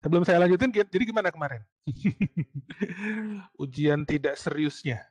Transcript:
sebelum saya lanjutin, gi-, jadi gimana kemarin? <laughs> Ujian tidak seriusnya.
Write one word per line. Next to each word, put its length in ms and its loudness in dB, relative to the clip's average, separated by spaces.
sebelum 240 4
saya 160 6
lanjutin, 320 4
gi-, 160 2
jadi 240 0
gimana 160 2
kemarin? 320 -8
<laughs> 1800 -6
Ujian 400 0
tidak 320 -2
seriusnya. 760 -6